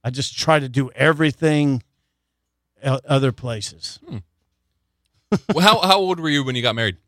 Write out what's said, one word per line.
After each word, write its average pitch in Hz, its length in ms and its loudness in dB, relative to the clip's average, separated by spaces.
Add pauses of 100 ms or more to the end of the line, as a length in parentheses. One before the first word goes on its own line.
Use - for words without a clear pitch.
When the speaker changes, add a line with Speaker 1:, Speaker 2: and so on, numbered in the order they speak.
Speaker 1:
I 127 60 -4
just 131 280 -8
try 156 200 2
to 135 100 -4
do 127 260 -2
everything 147 880 2 (1000)
o-, 135 220 0
other 135 260 0
places. 107 760 -12
Speaker 2:
Hmm. 113 120 -12 (1400)
Well, 160 120 0
how, 220 140 6
how 190 180 4
old 185 220 -2
were 160 80 -2
you 143 160 0
when 127 100 -4
you 120 80 -2
got 117 120 0
married? 110 340 -2